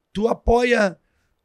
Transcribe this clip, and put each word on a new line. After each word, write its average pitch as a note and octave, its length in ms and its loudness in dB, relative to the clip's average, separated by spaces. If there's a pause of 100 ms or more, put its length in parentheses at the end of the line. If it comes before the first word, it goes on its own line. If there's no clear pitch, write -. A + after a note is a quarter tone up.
(120)
Tu G#3 160 -4
apoia, A#3 720 0 (440)